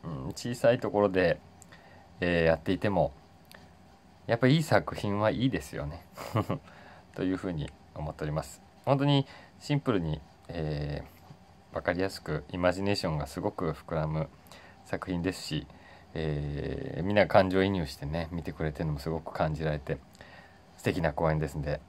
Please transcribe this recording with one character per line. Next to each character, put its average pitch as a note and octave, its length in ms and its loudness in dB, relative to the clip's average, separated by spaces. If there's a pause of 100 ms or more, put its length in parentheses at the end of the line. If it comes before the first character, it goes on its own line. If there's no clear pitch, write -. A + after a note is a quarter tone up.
う - 60 -10
ん、 C2+ 220 -8
小 B2 240 -6
さ A#2+ 180 4
い B2 80 2
と G2+ 100 -2
こ G#2 120 4
ろ G2+ 60 6
で、 F2+ 300 4 (800)
え F2 220 2
ー、 - 20 4
や D#2+ 120 6
っ - 20 -12
て - 140 -2
い F2+ 60 0
て G#2+ 120 0
も、 E2 220 2 (1120)
や A2+ 100 2
っ - 20 -6
ぱ B2+ 100 6
い D3+ 80 8
い E3 60 4
作 - 320 2
品 G#2 260 -2
は G#2+ 100 4
い G#2+ 160 0
い C3+ 40 4
で F2 100 -2
す - 160 -12
よ D2 100 -6
ね。 D#2+ 180 -10 (540)
<laughs> - 560 -20
と F#2 80 -4
い F#2 100 0
う F#2 40 0
ふ F#2 100 -6
う F2+ 60 -2
に C#2+ 180 -6 (240)
思 D2+ 160 -6
っ - 40 -10
て D#2+ 100 -6
お - 20 -4
り D2+ 60 -4
ま D#2 100 -2
す。 - 200 -14 (220)
本 C3+ 140 4
当 C#3 60 0
に C#3+ 220 4 (340)
シ - 140 -2
ン C#3+ 60 2
プ C3 120 0
ル F#2+ 80 2
に、 D#2 200 -2 (280)
え D2+ 560 -6
ー、 - 100 -20 (600)
わ - 80 -4
か F2+ 100 0
り F2 80 -2
や F#2+ 80 0
す - 140 -10
く、 D#2 300 -4
イ F2+ 40 -6
マ F2+ 160 4
ジ F#2+ 100 -4
ネ G2+ 100 2
ー - 20 4
シ G2 140 -2
ョ - 20 0
ン D#2 80 -2
が C#2+ 80 -4
す - 140 -10
ご G2+ 100 -2
く D#2+ 220 -4
膨 - 240 -6
ら D#2 100 0
む D#2 220 -4 (560)
作 - 260 -6
品 F2+ 120 -2
で F#2 100 0
す - 100 -12
し、 D2+ 240 -6 (480)
え D2 840 -4
ー、 - 20 -2
み G2+ 120 0
ん - 20 6
な F#2+ 100 8
感 F#2 240 6
情 F#2+ 140 4
移 G2+ 60 4
入 F2+ 160 0
し - 100 -12
て D2 100 -10
ね、 D#2+ 240 -4
見 E2+ 140 -8
て E2 80 -6
く E2 100 -8
れ D#2 80 0
て D2+ 100 -10
る E2 60 -2
の D2+ 60 -2
も D2 80 -6
す E2 100 -6
ご D#2+ 80 -4
く - 140 -10
感 D#2 220 -2
じ D#2 100 -6
ら D#2 80 0
れ D2 80 -4
て、 - 180 -6 (800)
素 - 80 -20
敵 F2 180 0
な D#2 100 2
公 D#2+ 200 2
演 D#2 80 0
で D2+ 80 -2
す D#2 100 -8
ん D2 40 -6
で D2 260 -4